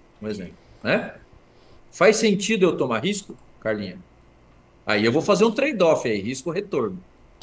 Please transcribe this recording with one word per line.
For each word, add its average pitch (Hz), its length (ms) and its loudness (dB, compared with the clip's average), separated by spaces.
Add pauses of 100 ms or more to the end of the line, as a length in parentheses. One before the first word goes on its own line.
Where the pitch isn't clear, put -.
(220)
um 107 60 -10
exemplo, 92 260 -10 (300)
né? 185 300 -2 (760)
Faz 214 280 4
sentido 208 480 2
eu 160 120 2
tomar 120 220 0
risco, - 360 -6 (260)
Carlinha? 101 360 -6 (880)
Aí 107 200 2
eu 117 60 4
vou 156 100 2
fazer 196 240 2
um 233 60 2
trade-off 196 560 0
aí, 107 120 -2
risco-retorno, 131 800 -6 (440)